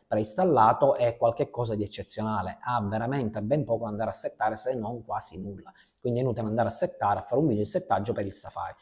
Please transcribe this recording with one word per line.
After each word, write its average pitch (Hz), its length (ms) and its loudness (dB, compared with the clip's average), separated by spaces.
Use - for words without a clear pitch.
preinstallato 139 880 4
è 120 200 2
qualche 120 340 0
cosa 113 260 -2
di 104 80 -2
eccezionale, 101 760 -6
ha 120 220 -2
veramente 110 600 -2
ben 127 220 0
poco 113 200 -2
da 107 60 -6
andare 107 200 -2
a - 40 -8
settare 110 420 -2
se 127 180 -6
non 113 300 -6
quasi 104 360 -8
nulla, 98 320 -12
quindi 120 180 0
è 127 60 0
inutile 113 240 -2
andare 110 180 2
a 101 60 -2
settare, - 480 0
a - 20 -10
fare 123 180 2
un 160 60 4
video 107 160 4
di 104 80 -2
settaggio 101 420 0
per 101 140 -2
il 95 60 -6
Safari. 92 500 -8